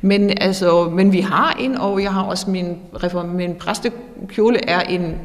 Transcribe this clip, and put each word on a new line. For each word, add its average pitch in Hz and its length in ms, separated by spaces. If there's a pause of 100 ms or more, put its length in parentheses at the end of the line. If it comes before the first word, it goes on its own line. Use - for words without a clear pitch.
Men, 202 280 (100)
altså, 175 520
men 196 200
vi 180 80
har 202 400
en, 262 180
og 196 240
jeg 196 100
har 190 100
også 190 280
min 175 280 (260)
reform-, 175 240
min 175 260
præstekjole - 1120
er 175 120
en 175 340 (100)